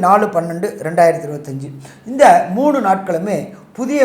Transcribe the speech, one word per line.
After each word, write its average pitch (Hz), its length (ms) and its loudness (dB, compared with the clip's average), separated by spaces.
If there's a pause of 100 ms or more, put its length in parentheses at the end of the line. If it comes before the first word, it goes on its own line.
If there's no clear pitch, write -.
நாலு 202 180 4
பன்னெண்டு 175 420 -4 (200)
ரெண்டாயிரத்தி 165 420 2
இருபத்தஞ்சி, 139 400 -10 (360)
இந்த 269 200 4 (320)
மூணு 277 220 2 (100)
நாட்களுமே 190 480 -2 (400)
புதிய 269 280 -2